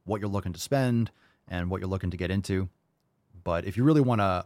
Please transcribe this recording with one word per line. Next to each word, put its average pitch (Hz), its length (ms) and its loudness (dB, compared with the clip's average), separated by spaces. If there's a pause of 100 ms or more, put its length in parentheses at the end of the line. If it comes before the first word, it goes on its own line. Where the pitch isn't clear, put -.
what 101 160 -4
you're 104 100 -4
looking 95 220 -4
to 78 80 -12
spend 123 500 0 (380)
and 90 220 -4
what 95 100 -2
you're 92 80 -6
looking 92 220 -2
to 87 60 -6
get 87 140 -4
into. 95 380 -2 (760)
But 85 200 0
if 98 120 -6
you 123 80 2
really 156 160 6
want 123 200 4
a, 95 260 2